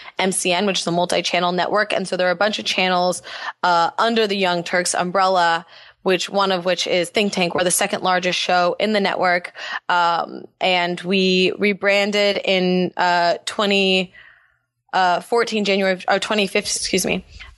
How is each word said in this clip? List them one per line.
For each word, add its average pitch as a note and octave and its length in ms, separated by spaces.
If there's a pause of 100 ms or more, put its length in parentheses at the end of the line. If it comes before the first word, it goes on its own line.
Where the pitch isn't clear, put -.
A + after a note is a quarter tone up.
(180)
M F#3+ 120
C F3+ 220
N, F#3 140
which F#3 140
is - 60
a E3+ 40
multi-channel F3 640
network. F3+ 420
And F#3+ 120
so F3+ 120
there F3+ 100
are F3+ 40
a E3+ 40
bunch G#3 220
of G#3 80
channels, F3+ 560 (400)
uh, E3+ 360
under A3+ 280
the G3+ 100
Young F3 260
Turks F3+ 320
umbrella, F3+ 680 (380)
which F#3 260
one G3 240
of F3+ 140
which F3+ 200
is F3 220
Think G#3 240
Tank. F3+ 220
We're F#3 100
the F3+ 60
second G3 320
largest F3+ 360
show F3+ 400
in G#3+ 140
the G#3 80
network. F3+ 540 (340)
Um, E3+ 560 (160)
and F3 400
we F#3 560
rebranded G3+ 880
in, F#3 540
uh, F3 480
twenty, F#3+ 680 (800)
uh, F3+ 280
fourteen, A3+ 440
January, F#3+ 300
of, F3+ 140
or G3 100
twenty G#3 280
fifteen, G3+ 300
excuse - 300
me, F#3+ 180 (340)